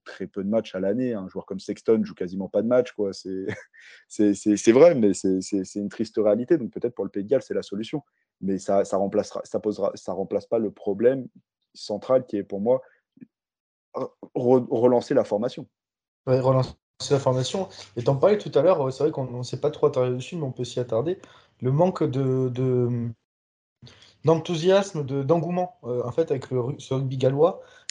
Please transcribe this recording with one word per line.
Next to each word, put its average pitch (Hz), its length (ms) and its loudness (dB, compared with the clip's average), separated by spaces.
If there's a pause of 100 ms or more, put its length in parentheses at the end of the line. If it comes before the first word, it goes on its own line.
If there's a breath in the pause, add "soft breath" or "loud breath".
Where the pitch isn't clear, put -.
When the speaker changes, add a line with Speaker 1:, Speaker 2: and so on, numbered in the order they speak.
Speaker 1:
très - 220 -12
peu 95 180 -8
de 98 40 -4
matchs 110 260 -2
à 92 60 -4
l'année. 117 340 -2
Un 95 140 -8
joueur - 180 -12
comme 95 120 -8
Sexton 110 460 0
joue 95 100 -12
quasiment 92 340 -8
pas 104 140 -2
de 113 60 -2
matchs, 123 240 2
quoi. 101 200 -4
C'est, 95 340 -8
<laughs> - 640 -14
c'est, 104 260 2
c'est, 104 220 0
c'est 113 160 4
vrai, 160 220 10
mais 104 200 4
c'est, 95 280 0
c'est, 95 220 -4
c'est 104 160 -8
une 101 80 -4
triste - 280 -6
réalité. 113 420 2
Donc, 113 120 -6
peut-être 117 240 -6
pour 98 100 -6
le 98 60 -8
Pays 101 140 -6
de 104 40 -12
Galles, 131 140 2
c'est - 120 -8
la 98 80 -2
solution. 110 400 -8 (380)
Mais 95 180 -2
ça, 98 260 2
ça 98 120 -4
remplacera, 98 480 -2
ça - 140 -6
posera, 98 360 -2
ça - 180 -10
remplace 95 340 -4
pas 117 140 0
le 104 100 -2
problème 120 560 0 (480)
central 127 500 0
qui 110 120 -6
est 98 80 -2
pour 98 160 -8
moi, 123 220 2 (1120 soft breath)
euh, 131 100 -6 (300)
re-, 127 340 4
relancer 123 420 2
la 123 120 4
formation. 117 420 -4 (600)
Speaker 2:
Ouais, 131 120 2
relancer 131 380 2 (340)
la 143 80 4
formation. 131 500 -2 (280 loud breath)
Et 120 80 -6
t'en 139 120 2
parlais 196 220 4
tout 175 160 -10
à 139 80 4
l'heure, 160 300 4
c'est - 100 -6
vrai 147 100 2
qu'on, 135 220 -4
on 123 80 -6
s'est 131 180 -8
pas 143 100 0
trop 151 180 2
attardé 127 260 0
dessus, 127 220 -8
mais 156 80 -4
on 131 80 -6
peut 123 120 -6
s'y - 140 -8
attarder. 123 400 -2 (420 loud breath)
Le 127 120 0
manque 175 320 2
de, 131 460 0
de, 123 580 0 (1160 loud breath)
d'enthousiasme, 165 800 2
de, 135 180 -4
d'engouement, 175 600 0
euh, 123 200 -4
en 123 80 -6
fait, 165 180 0
avec 131 200 -6
le 127 100 0
ru-, 127 180 -4
ce - 160 -6
rugby 135 220 -4
gallois. 139 460 2 (280 loud breath)